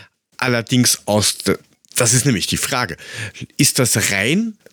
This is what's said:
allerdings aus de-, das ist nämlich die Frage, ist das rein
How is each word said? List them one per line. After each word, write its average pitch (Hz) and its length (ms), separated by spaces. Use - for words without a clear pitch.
allerdings 123 680
aus 104 320
de-, - 200
das 117 180
ist 123 100
nämlich 113 220
die - 100
Frage, 123 400
ist - 200
das 117 320
rein 160 440